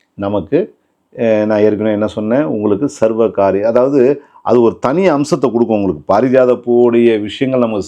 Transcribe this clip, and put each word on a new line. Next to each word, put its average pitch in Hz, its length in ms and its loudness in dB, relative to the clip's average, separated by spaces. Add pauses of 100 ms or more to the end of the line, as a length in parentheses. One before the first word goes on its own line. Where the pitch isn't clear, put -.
(140)
நமக்கு, 101 600 -4 (440)
அ, 110 280 0
நான் 107 140 0
ஏற்கனவே 107 320 0
என்ன 104 140 -2
சொன்னேன், 113 380 -4
உங்களுக்கு 107 440 -2
சர்வ 113 380 0
காரி-, 98 360 0
அதாவது 131 600 2 (200)
அது 123 200 2
ஒரு 110 160 0
தனி 160 280 0
அம்சத்தை 143 440 0
கொடுக்கும் 110 320 0
உங்களுக்கு. 92 320 -2
பாரிஜாத 127 420 4
பூவுடைய 120 640 2
விஷயங்கள் 127 420 -4
நம்ம 110 260 -2